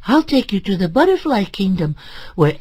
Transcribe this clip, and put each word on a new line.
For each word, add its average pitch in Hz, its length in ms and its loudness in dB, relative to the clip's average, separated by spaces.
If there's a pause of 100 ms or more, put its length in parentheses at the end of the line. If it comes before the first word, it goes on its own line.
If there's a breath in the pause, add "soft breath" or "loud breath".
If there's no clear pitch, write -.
I'll 302 180 4
take 262 280 0
you 196 80 0
to 190 160 -2
the 175 120 -2
butterfly 277 560 2
kingdom, 180 500 -2 (400 loud breath)
where 151 260 2